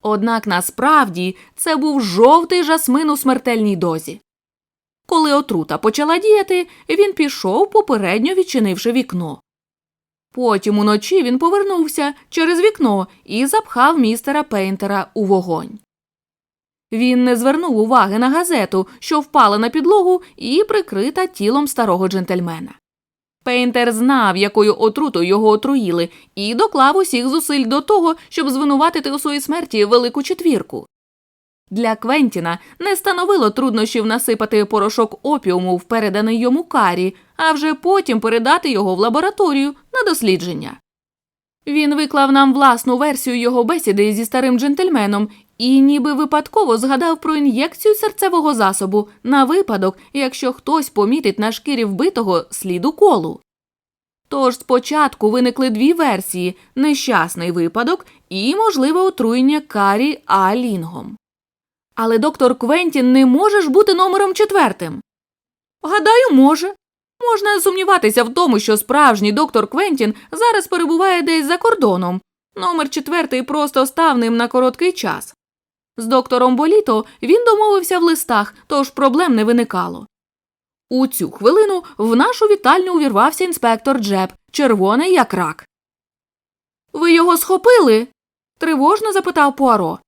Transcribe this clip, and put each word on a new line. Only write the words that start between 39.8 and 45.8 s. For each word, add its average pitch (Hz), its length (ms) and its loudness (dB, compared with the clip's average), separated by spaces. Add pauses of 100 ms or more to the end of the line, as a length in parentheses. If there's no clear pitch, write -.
на 508 180 -2
дослідження. 180 720 -4 (840)
Він 294 280 0
виклав 277 380 0
нам 269 220 4
власну 254 420 2
версію 254 440 -2
його 240 240 0
бесіди 214 480 0
зі 220 120 -4
старим 254 340 0
джентльменом 240 680 0 (300)
і 262 220 4